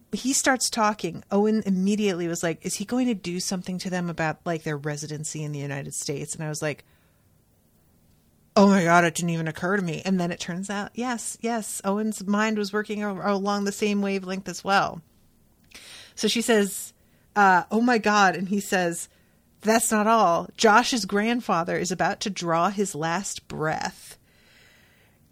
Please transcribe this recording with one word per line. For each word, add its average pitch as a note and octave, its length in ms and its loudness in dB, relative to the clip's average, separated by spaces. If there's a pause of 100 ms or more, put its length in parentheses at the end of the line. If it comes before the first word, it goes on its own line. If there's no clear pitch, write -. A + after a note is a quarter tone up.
(120)
he B3 200 -4
starts C4 380 2
talking, G#3 600 -2
Owen G#3+ 360 2
immediately G3 600 0
was E3 160 -4
like, E3 200 -2
"Is F3+ 120 -4
he G#3 80 -6
going B3+ 220 0
to B3 80 0
do F3+ 260 -6
something F3+ 380 -6
to F3+ 120 -8
them F3+ 180 -2
about, D#3+ 380 -2
like, E3 160 -4
their D3+ 160 -4
residency D3+ 640 -8
in D3 100 -6
the D3 60 -8
United C#3 360 -8
States?" D3 400 -6
And D#3+ 100 -10
I D3+ 40 -6
was D3+ 140 -8
like, D3+ 220 -6 (1700)
"Oh G3+ 140 8
my G3 160 6
God, E3+ 200 6
it E3 100 0
didn't E3+ 160 -2
even E3 180 -2
occur F3+ 280 -2
to G3+ 60 0
me." D#3+ 240 -4
And F#3+ 120 2
then E3+ 140 -2
it E3+ 80 -8
turns F#3 300 -8
out, G3+ 240 -8
yes, A#3+ 480 -6
yes, A3+ 420 -4
Owen's G#3 400 -2
mind G#3 320 0
was G3+ 160 -4
working G#3 300 -4
a-, G3 280 -2
along G3+ 340 0
the G3+ 80 -2
same G#3 280 0
wavelength F#3+ 480 -4
as F3 160 -10
well. F#3 380 0 (1120)
So - 140 0
she A#3 120 0
says, G#3 540 2 (400)
uh, F#3+ 360 6
"Oh A3 120 2
my A#3+ 160 4
God." G#3 380 4
And F3 120 -6
he G3+ 120 0
says, F3+ 500 -2 (500)
"That's A3+ 320 2
not G#3+ 140 2
all. F3+ 500 4
Josh's A3 480 4
grandfather G3+ 720 0
is F3 160 -2
about E3+ 280 -2
to G#3+ 100 -4
draw F3 400 0
his G3 240 -2
last E3 540 -4
breath. - 680 -6 (1160)